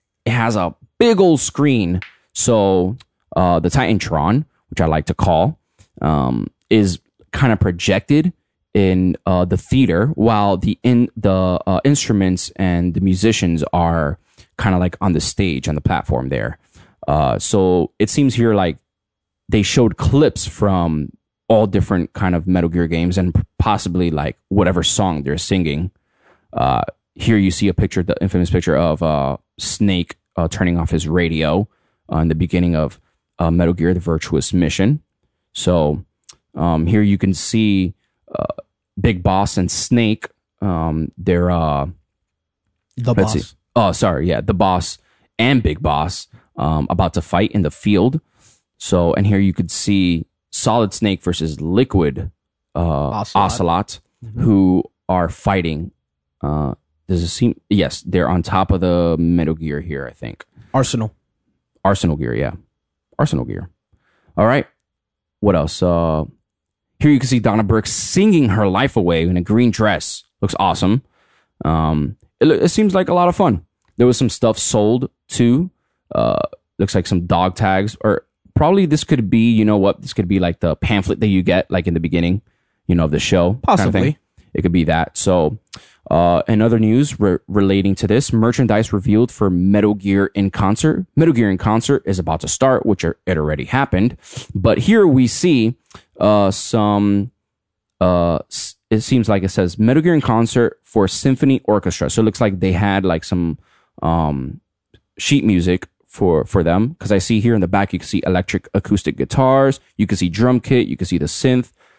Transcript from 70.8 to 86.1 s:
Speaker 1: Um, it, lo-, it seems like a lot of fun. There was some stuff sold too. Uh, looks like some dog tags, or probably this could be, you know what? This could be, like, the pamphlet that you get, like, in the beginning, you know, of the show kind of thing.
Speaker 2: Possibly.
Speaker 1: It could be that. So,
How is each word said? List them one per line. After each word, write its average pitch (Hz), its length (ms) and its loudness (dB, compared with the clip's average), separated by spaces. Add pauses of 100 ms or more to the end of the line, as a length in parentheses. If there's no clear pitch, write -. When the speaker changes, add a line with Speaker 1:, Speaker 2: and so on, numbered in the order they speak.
Speaker 1:
Um, 78 520 -2 (240)
it, - 60 4
lo-, 156 100 4
it - 120 0
seems 202 260 2
like 185 140 0
a 170 60 0
lot 175 140 2
of 175 80 0
fun. 127 280 0 (340)
There 120 80 4
was 123 100 4
some 123 140 0
stuff - 280 0
sold 117 520 0 (180)
too. 127 420 2 (440)
Uh, 57 260 0 (380)
looks 101 160 0
like 92 120 0
some 90 200 -2
dog 90 280 0
tags, 98 480 -2
or 107 220 0 (300)
probably 185 320 2
this 156 180 -2
could 120 240 0
be, 113 220 4
you 110 140 4
know 107 120 4
what? 98 260 0
This - 100 -14
could 95 160 -4
be, 95 100 0
like, 87 220 -2
the 80 160 0
pamphlet - 440 -2
that 107 60 0
you 95 160 2
get, 90 280 0
like, 90 160 -2
in 87 80 0
the 82 60 -2
beginning, 85 420 -2 (440)
you 90 80 0
know, 85 100 2
of 76 60 -2
the 78 80 -2
show 92 480 0
kind 196 140 4
of 90 120 0
thing. 95 100 0
Speaker 2:
Possibly. - 160 -2 (360)
Speaker 1:
It - 80 -2
could 90 100 0
be 85 120 2
that. 80 340 -2
So, 90 400 0 (520)